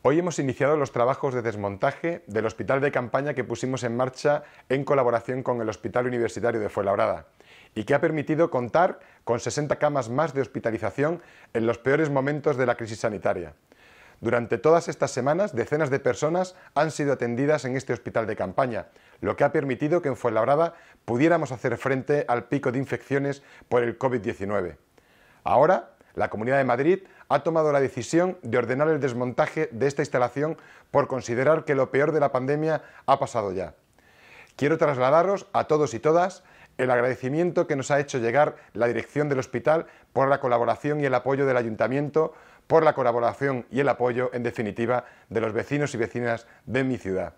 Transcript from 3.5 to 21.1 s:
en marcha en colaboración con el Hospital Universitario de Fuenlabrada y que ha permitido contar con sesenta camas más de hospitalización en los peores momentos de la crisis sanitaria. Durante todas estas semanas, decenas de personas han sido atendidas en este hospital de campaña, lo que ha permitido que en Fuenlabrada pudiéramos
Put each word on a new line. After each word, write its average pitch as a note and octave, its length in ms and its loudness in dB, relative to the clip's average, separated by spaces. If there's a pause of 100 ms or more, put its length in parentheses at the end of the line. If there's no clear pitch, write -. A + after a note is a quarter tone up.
en A#2 120 -4
marcha D3 460 0 (260)
en C#3 160 0
colaboración B2+ 600 0
con B2 180 -2
el A2 80 -2
Hospital A#2+ 380 -4
Universitario A#2 520 -2
de G#2 100 -2
Fuenlabrada G2 580 0 (480)
y A2 80 -4
que C#3+ 100 0
ha C#3+ 80 2
permitido D#3 480 0
contar C3+ 500 0 (240)
con A#2 160 0
sesenta D3 360 -2
camas C#3+ 340 0
más C#3 240 -2
de C3+ 80 0
hospitalización A#2 800 -2 (320)
en A2+ 140 2
los A#2 100 2
peores D3 320 2
momentos C#3+ 480 0
de B2+ 80 2
la A#2+ 120 2
crisis A2 240 -8
sanitaria. F#2 520 -2 (680)
Durante A#2 360 0
todas D#3+ 300 4
estas D3+ 240 -4
semanas, D3+ 440 -2
decenas D3 360 -2
de C3+ 80 0
personas D#3+ 560 -2 (180)
han D#3 160 2
sido C#3+ 240 -2
atendidas C3+ 520 0
en C3 120 -4
este C3 160 -4
hospital A2+ 320 -4
de F#2+ 100 -4
campaña, G#2 520 -2 (320)
lo A2 160 -2
que - 80 2
ha C#3 80 4
permitido D3 500 0
que C#3+ 80 -2
en B2 60 -2
Fuenlabrada B2+ 580 2 (320)
pudiéramos D3+ 460 2